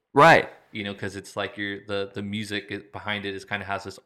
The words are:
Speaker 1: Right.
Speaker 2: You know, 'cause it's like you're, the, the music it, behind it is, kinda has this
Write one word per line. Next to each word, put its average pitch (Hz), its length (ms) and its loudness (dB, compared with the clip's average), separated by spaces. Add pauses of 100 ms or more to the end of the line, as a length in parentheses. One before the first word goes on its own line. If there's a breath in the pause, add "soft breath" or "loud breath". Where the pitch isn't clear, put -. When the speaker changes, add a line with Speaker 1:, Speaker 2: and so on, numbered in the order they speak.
(140)
Speaker 1:
Right. 143 360 8 (220)
Speaker 2:
You 107 120 -8
know, 101 100 -6
'cause 98 220 -8
it's 95 200 -12
like 98 220 -4
you're, 101 280 -6
the, 101 280 -4
the 117 80 -8
music 104 480 -6
it, 101 240 -10
behind 104 320 -4
it 98 80 -4
is, 95 120 -10
kinda 98 200 -6
has 98 200 -4
this 95 200 -12